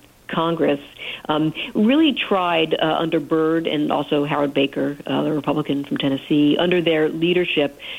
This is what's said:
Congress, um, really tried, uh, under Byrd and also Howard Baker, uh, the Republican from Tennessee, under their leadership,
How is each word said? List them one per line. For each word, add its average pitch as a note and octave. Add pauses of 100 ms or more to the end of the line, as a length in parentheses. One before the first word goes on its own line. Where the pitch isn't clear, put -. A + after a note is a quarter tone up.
(340)
Congress, D#3 (480)
um, D#3 (200)
really C#4
tried, E3+
uh, D#3+
under E3
Byrd D#3+
and D3
also D3
Howard D3
Baker, C#3 (100)
uh, C#3
the D3+
Republican C#3+
from C#3+
Tennessee, D3
under F3+
their D#3
leadership, D#3+ (200)